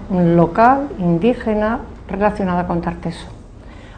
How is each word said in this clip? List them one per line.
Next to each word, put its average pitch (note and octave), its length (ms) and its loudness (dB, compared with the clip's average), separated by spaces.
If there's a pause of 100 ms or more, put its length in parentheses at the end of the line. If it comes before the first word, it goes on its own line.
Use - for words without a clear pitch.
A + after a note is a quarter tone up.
(100)
local, F3+ 760 4 (100)
indígena, G#3+ 800 0 (300)
relacionada G3 580 0
con F3 140 -2
Tarteso. E3+ 480 -8 (680)